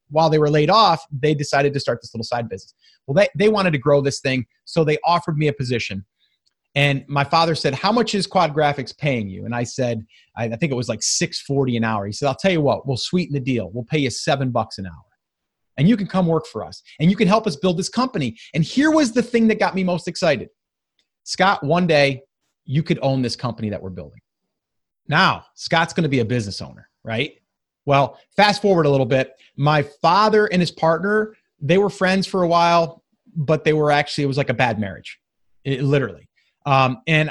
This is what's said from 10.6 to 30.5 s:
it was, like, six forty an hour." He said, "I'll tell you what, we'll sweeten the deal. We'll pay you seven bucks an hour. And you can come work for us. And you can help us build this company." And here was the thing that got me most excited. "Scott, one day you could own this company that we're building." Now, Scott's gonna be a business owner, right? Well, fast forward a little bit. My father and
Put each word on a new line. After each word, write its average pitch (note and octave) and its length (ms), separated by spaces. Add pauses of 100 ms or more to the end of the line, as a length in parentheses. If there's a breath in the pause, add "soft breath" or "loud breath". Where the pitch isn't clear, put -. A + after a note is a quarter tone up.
it B2 40
was, A#2+ 120
like, A2+ 140
six - 400
forty C3+ 340
an A2+ 80
hour." G#2+ 220
He G#2+ 60
said, C#3+ 160
"I'll C3+ 60
tell G3 180
you D#3+ 100
what, B2+ 260
we'll C3 80
sweeten E3+ 380
the C#3+ 60
deal. A#2 320
We'll A#2 120
pay D#3 140
you C3+ 120
seven C3+ 400
bucks A2+ 280
an F#2+ 80
hour. E2+ 60 (840)
And D#3+ 120
you A#3+ 80
can G3+ 80
come F#3 200
work D#3+ 200
for G#2 180
us. E2+ 180 (180 loud breath)
And D#3+ 100
you G#3 60
can G#3+ 120
help A3 180
us D#3+ 100
build F#3 200
this F#3 140
company." G3 480 (160 loud breath)
And E3 100
here D4 260
was D4+ 220
the B3 100
thing A#3 260
that G#3+ 100
got F3+ 160
me F#3+ 100
most F3+ 240
excited. D3+ 400 (760)
"Scott, - 400
one E3+ 240
day C#3 340 (420)
you D3+ 200
could - 180
own C3+ 180
this A#2+ 160
company A2+ 320
that G2+ 140
we're F#2+ 80
building." F2+ 300 (880)
Now, D3 360 (100)
Scott's - 380
gonna E3 160
be C3 120
a A2+ 40
business G#2+ 380
owner, - 260 (160)
right? A#2 280 (520)
Well, C#3 340 (180 loud breath)
fast G#3 260
forward F3+ 240
a - 20
little C#3 180
bit. C3 260 (240 soft breath)
My D3 260
father G#3 640
and F#3 160